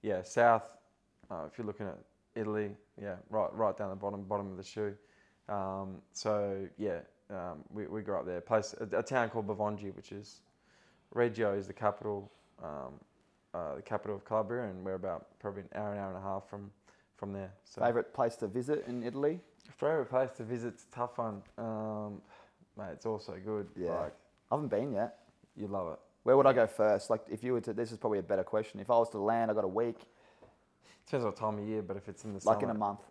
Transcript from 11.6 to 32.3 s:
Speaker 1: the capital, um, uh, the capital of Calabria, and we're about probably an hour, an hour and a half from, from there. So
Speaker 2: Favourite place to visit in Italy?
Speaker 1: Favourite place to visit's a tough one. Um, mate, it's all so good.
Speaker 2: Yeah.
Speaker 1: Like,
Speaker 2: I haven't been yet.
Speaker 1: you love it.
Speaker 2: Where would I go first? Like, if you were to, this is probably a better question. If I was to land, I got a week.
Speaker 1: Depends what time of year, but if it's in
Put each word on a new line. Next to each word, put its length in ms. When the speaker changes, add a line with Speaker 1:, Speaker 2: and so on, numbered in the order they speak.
Speaker 1:
the 80
capital, 560
um, 320
uh, 240
the 60
capital 340
of 80
Calabria, 460
and 140
we're 100
about 460
probably 220
an 120
hour, 180
an 60
hour 100
and 100
a 40
half 260
from, 220
from 160
there. 200
So 180
Speaker 2:
Favourite 320
place 220
to 100
visit 420
in 140
Italy? 380
Speaker 1:
Favourite 320
place 300
to 40
visit's 480
a 40
tough 240
one. 240
Um, 640
mate, 140
it's 120
all 140
so 160
good. 320
Speaker 2:
Yeah. 140
Speaker 1:
Like, 240
Speaker 2:
I 40
haven't 160
been 220
yet. 260
Speaker 1:
you 100
love 260
it. 60
Speaker 2:
Where 140
would 100
I 60
go 140
first? 440
Like, 200
if 120
you 100
were 100
to, 100
this 200
is 60
probably 220
a 20
better 220
question. 360
If 100
I 60
was 140
to 80
land, 320
I 40
got 100
a 40
week. 300
Speaker 1:
Depends 180
what 120
time 220
of 80
year, 160
but 140
if 120
it's 160
in 80